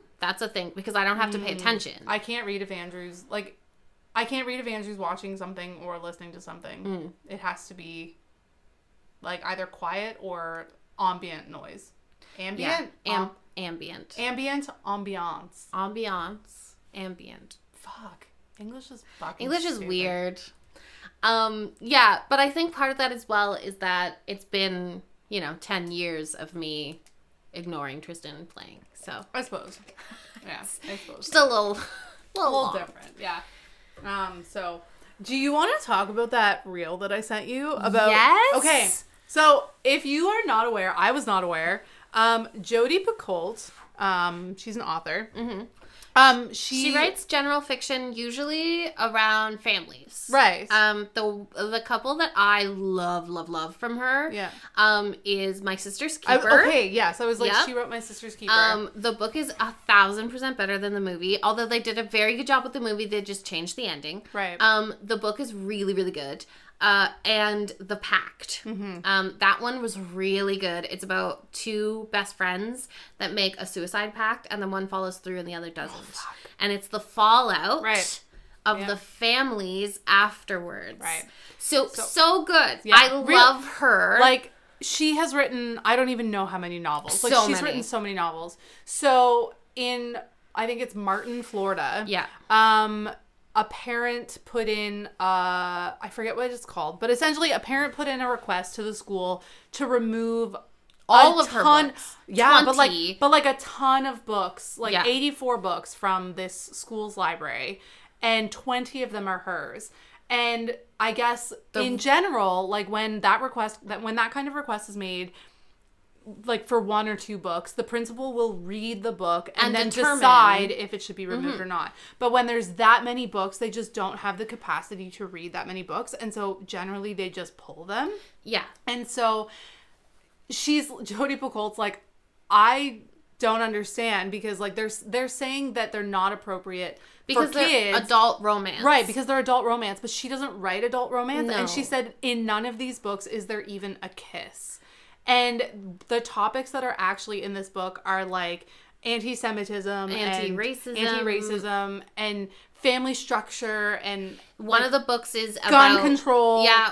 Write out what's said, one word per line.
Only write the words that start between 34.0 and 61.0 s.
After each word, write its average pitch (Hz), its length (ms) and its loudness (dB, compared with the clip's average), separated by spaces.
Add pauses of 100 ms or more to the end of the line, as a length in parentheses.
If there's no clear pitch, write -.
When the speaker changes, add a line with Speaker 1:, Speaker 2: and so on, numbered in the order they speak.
Speaker 2:
Um, 190 400 -6
so, 175 380 -10 (400)
do 214 160 -8
you 277 160 0
wanna 330 180 2 (100)
talk 202 280 0
about 226 220 -2
that 214 340 2
reel 175 320 -8
that 196 160 -6
I 214 80 -2
sent 214 260 -8
you? 269 240 -6
About 220 380 2
Speaker 1:
Yes! 277 480 8
Speaker 2:
Okay, 269 320 4 (360)
so 302 440 6 (160)
if 277 200 4
you 302 220 0
are 440 180 2
not 233 220 2
aware, 190 300 0
I 196 140 4
was 269 140 -2
not 196 200 0
aware, 170 400 -2 (280)
um, 226 360 2 (100)
Jodi 247 460 2
Picoult, 208 640 -6 (280)
um, 180 580 -2
she's 214 180 -12
an 233 60 -8
author. 165 520 -6
Speaker 1:
Mm-hmm. 220 280 -8 (540)
Speaker 2:
Um, 254 380 6
she 262 380 -4
Speaker 1:
She 277 40 2
writes 339 300 0
general 285 340 0
fiction, 254 540 -6
usually 302 720 -4 (140)
around 220 600 0
families. 175 720 -6
Speaker 2:
Right. 220 400 4
Speaker 1:
Um, 214 440 4
the, 208 400 -4
the 214 280 -4
couple 247 340 -4
that 311 180 -2
I 202 300 4
love, 185 640 -4
love, 170 200 -8
love 165 280 -6
from 233 200 -6
her, 262 340 0
Speaker 2:
Yeah. 202 200 -6 (240)
Speaker 1:
um, 208 400 4 (100)
is 196 380 -4
My 190 120 -4
Sister's 202 520 -8
Speaker 2:
I, 254 100 6
Speaker 1:
Keeper. 254 300 6
Speaker 2:
okay, 262 200 4
yes. 202 320 0
I 240 60 -2
was 233 140 -2
like, 233 120 2
Speaker 1:
Yep. 247 140 4
Speaker 2:
"She 262 80 -4
wrote 240 160 -4
My 233 100 -8
Sister's 226 360 -16
Keeper." 214 180 0
Speaker 1:
Um, 220 400 4
the 226 200 -2
book 226 220 -4
is 302 240 -6
a 226 140 -4 (140)
thousand 208 420 6
percent 254 260 -6
better 196 220 -2
than 202 160 -4
the 202 80 -2